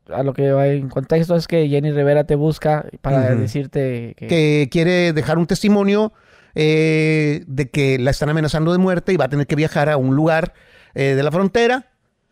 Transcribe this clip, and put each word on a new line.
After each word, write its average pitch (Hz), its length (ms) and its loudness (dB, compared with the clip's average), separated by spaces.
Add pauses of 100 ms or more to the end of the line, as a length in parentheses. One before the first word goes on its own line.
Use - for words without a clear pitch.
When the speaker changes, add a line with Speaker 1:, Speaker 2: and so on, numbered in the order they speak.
(140)
Speaker 1:
a 131 100 -2
lo 139 100 -2
que 139 180 0
va 139 160 2
en 139 220 -2
contexto 165 460 0
es 165 120 -2
que 160 200 0
Jenny 143 240 0
Rivera 147 340 2
te 151 100 0
busca 151 500 0 (160)
para 131 320 0
Speaker 2:
Ujú. 117 80 0
Speaker 1:
decirte 127 760 -4
que 113 100 -14
Speaker 2:
Que 151 440 2
quiere 175 420 2
dejar 156 240 -2
un 170 100 0
testimonio, 202 680 2 (420)
eh, 156 920 2
de 135 220 -6
que 135 300 0
la 127 120 0
están 147 180 -2
amenazando 156 420 0
de 180 60 2
muerte 185 360 0
y 180 40 2
va 143 80 0
a 123 40 -6
tener 143 180 -2
que 160 80 -2
viajar 151 340 0
a 151 80 0
un 131 180 0
lugar, 160 380 0 (420)
eh, 139 200 0
de 135 80 0
la 147 80 -2
frontera 233 600 0 (400)